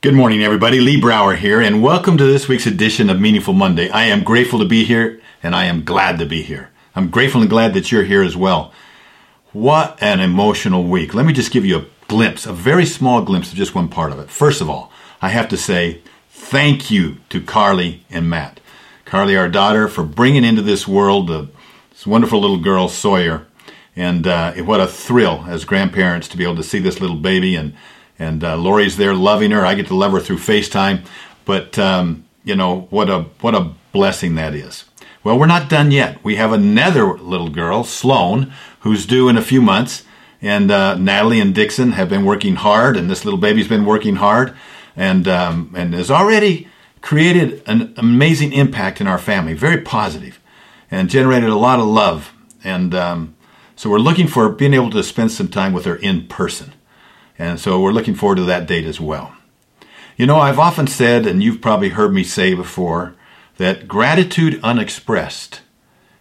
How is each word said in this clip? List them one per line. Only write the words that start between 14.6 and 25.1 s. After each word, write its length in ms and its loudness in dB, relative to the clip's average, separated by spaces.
of 80 -6
all, 220 -10
I 100 -4
have 200 -2
to 80 -6
say 440 -4
thank 640 -2
you 260 0
to 120 -6
Carly 640 0
and 220 -4
Matt. 300 -8
Carly, 320 0
our 140 0
daughter, 380 2
for 160 -6
bringing 420 2
into 160 2
this 260 -2
world 400 2
the, 220 -6
this 160 -20
wonderful 340 2
little 200 0
girl, 280 0
Sawyer. 600 -2
And, 320 -2
uh, 300 -2
what 220 0
a 60 4
thrill 640 0